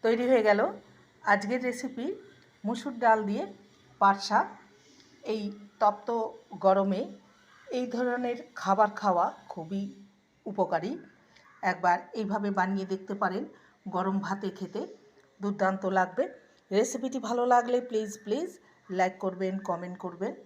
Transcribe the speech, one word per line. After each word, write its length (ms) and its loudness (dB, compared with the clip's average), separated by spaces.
তৈরি 260 2
হয়ে 140 6
গেল 160 6
আজকের 440 2
রেসিপি, 380 -6
মুসুর 360 -4
ডাল 200 6
দিয়ে 140 -2
পাট 160 6
শাক। 200 2
এই 180 -2
তপ্ত 280 2
গরমে 360 4
এই 160 -2
ধরনের 500 -2
খাবার 400 4
খাওয়া 300 2
খুবই 340 -6
উপকারী। 460 0
একবার 360 2
এইভাবে 380 -2
বানিয়ে 340 0
দেখতে 280 -6
পারেন, 300 -2
গরম 320 -2
ভাতে 300 -4
খেতে 320 -8
দুর্দান্ত 440 0
লাগবে। 380 0
রেসিপিটি 480 0
ভালো 260 0
লাগলে 360 4
প্লিজ, 300 -4
প্লিজ 260 -2
লাইক 280 0
করবেন, 420 -4
কমেন্ট 380 -6
করবেন 360 -6